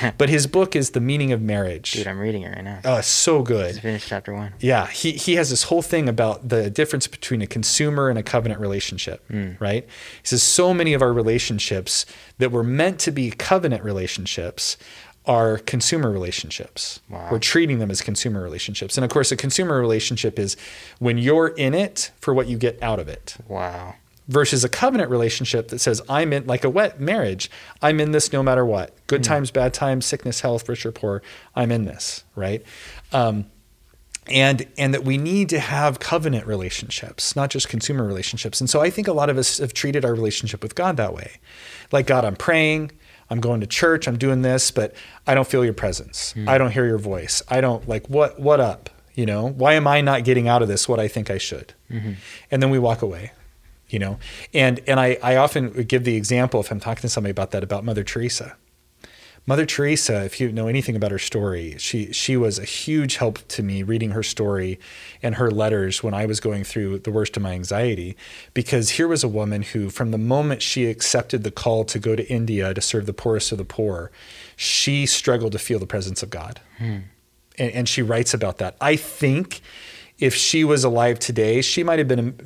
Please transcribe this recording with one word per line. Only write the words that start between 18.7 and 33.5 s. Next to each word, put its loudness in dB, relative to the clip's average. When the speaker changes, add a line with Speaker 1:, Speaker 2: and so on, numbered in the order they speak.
Speaker 2:
And 0
of 0
course, 2
a 0
consumer 0
relationship 0
is -2
when 2
you're 4
in 0
it -2
for 0
what 2
you -2
get 0
out 0
of -6
it. -14
Speaker 1:
Wow. -8
Speaker 2:
Versus 4
a 0
covenant 2
relationship 0
that -6
says, 0
"I'm 2
in," -2
like 0
a 4
wet 0
marriage, -2
"I'm 4
in 2
this 2
no 2
matter 4
what. 0
Good 2
Speaker 1:
Mm. 0
Speaker 2:
times, 0
bad 2
times, 0
sickness, -4
health, 0
rich -4
or -4
poor, -4
I'm 0
in 0
this," -8
right? -4
Um, 2